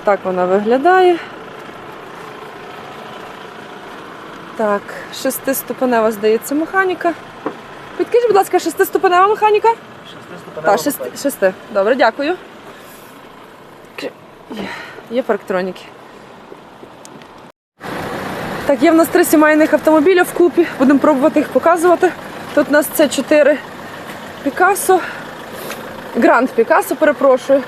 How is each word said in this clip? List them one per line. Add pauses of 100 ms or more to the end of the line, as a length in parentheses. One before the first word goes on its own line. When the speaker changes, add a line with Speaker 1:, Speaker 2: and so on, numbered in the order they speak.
Speaker 1:
Так
вона
виглядає. (3500)
Так, (320)
шестиступенева,
здається,
механіка. (840)
Підкажіть,
будь
ласка,
шестиступенева
механіка? (360)
Speaker 2:
Шестиступенева
Speaker 1:
Так,
шести,
Speaker 2:
механіка.
Speaker 1:
шести. (200)
Добре,
дякую. (2250)
Є, (420)
є
парктроніки. (2750)
Так,
є
в
нас
три
сімейних
автомобіля
вкупі. (120)
Будемо
пробувати
їх
показувати. (420)
Тут
у
нас
це
чотири (840)
Пікасо. (1160)
Гранд
Пікасо,
перепрошую.